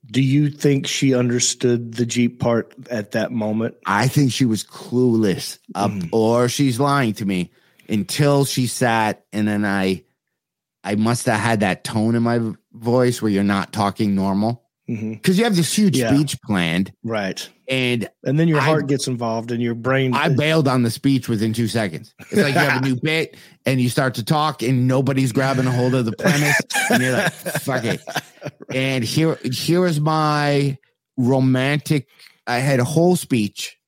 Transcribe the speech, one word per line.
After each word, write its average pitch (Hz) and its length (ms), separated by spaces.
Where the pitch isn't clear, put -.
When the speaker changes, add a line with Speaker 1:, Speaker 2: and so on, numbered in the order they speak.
Speaker 1:
Do 117 160
you 139 280
think 143 360
she 135 300
understood 120 800
the 120 100
Jeep 120 340
part 117 340
at 107 200
that - 200
moment? 110 440
Speaker 2:
I 104 220
think 135 240
she 131 140
was 110 180
clueless, 113 960
up, 101 160
Speaker 1:
Mm. 90 200
Speaker 2:
or 117 380
she's 127 300
lying 143 340
to 101 120
me, 95 260
until 139 560
she 127 220
sat, 113 680
and 107 140
then 104 180
I, 95 380
I 104 120
must 117 320
have 110 120
had 113 220
that 92 220
tone 113 320
in 117 80
my 117 160
v-, 110 140
voice 120 480
where 107 100
you're 98 120
not 101 300
talking 101 420
normal. 98 460
Speaker 1:
Mm-hmm. 110 320
Speaker 2:
'Cause 185 160
you 226 80
have 214 100
this 170 180
huge 196 240
Speaker 1:
Yeah. 120 160
Speaker 2:
speech 143 280
planned. 90 500
Speaker 1:
Right. 104 460
Speaker 2:
And 123 400
Speaker 1:
And 139 120
then 165 120
your 151 100
Speaker 2:
I 139 60
Speaker 1:
heart 151 220
gets 139 200
involved 117 440
and 120 120
your 117 120
brain 131 380
Speaker 2:
I 143 140
bailed 156 400
on 127 160
the 113 80
speech 135 380
within 110 240
two 113 160
seconds. 98 500
It's - 140
like 143 200
you 160 60
have 139 240
a - 20
Speaker 1:
<laughs> 135 40
Speaker 2:
new 127 80
bit 156 400
and 131 140
you 123 80
start 131 280
to 107 100
talk 151 360
and 127 240
nobody's 131 460
grabbing 131 360
a 123 40
hold 123 220
of 127 100
the 110 80
premise. 147 480
And 247 120
you're 127 120
like, 180 200
"Fuck 135 520
it." 101 200
Speaker 1:
<laughs> - 60
Speaker 2:
And 131 300
here, 156 400
here 165 420
is 156 160
my 147 760
romantic, 131 920
I 120 100
had 135 240
a - 20
whole 165 320
speech. - 600